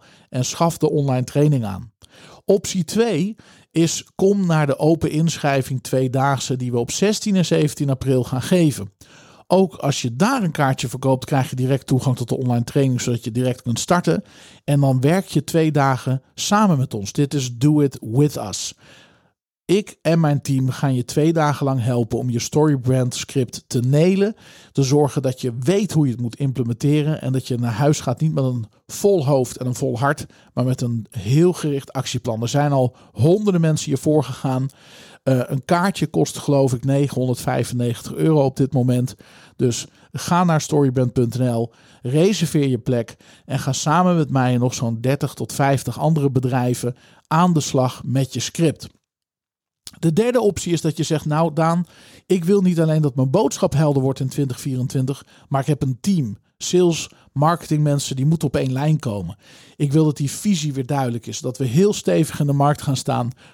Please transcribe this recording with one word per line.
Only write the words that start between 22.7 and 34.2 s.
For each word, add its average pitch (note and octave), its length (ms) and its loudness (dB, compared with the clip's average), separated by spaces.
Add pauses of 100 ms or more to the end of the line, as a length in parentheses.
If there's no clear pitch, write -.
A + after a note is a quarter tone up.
script - 520 -4
te - 120 -2
nailen. F3+ 560 2 (360)
Te C#3+ 120 2
zorgen D3 380 2
dat C3 200 -4
je B2+ 180 -4
weet F#3 320 0
hoe D#3 140 2
je C3 60 0
het A2+ 100 -4
moet A#2 140 -6
implementeren C#3+ 840 -2
en C3 120 -4
dat C3 140 -2
je B2+ 100 -2
naar A#2+ 160 -2
huis C#3+ 260 2
gaat B2 220 -4
niet D#3 120 0
met C#3+ 100 0
een B2 220 -2 (220)
vol G3 380 0
hoofd C3 320 0
en C3+ 80 -8
een B2 100 -4
vol B2+ 240 -4
hart, C#3+ 260 0 (280)
maar B2+ 120 0
met B2+ 160 -2
een A#2 280 -4
heel C#3+ 440 2
gericht C#3 400 -4
actieplan. A#2+ 480 -4
Er A#2 60 -2
zijn C#3+ 240 2
al C3 240 2 (160)
honderden F3+ 500 2
mensen D#3 240 0
hiervoor D3+ 380 0